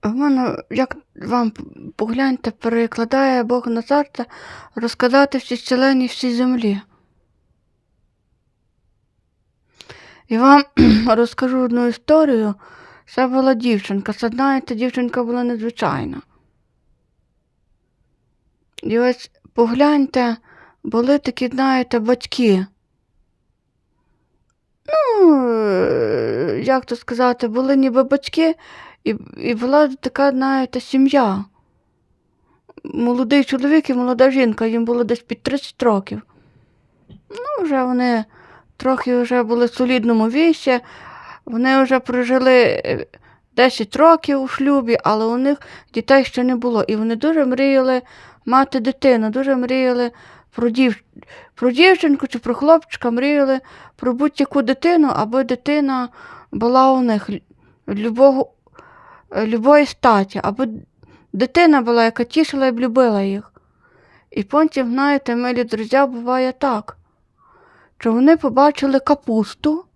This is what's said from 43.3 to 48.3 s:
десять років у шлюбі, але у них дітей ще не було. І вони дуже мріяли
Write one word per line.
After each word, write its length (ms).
десять 400
років 460
у 60
шлюбі, 560
але 200
у 120
них 220
дітей 300
ще 200
не 120
було. 260
І 140
вони 200
дуже 280
мріяли 580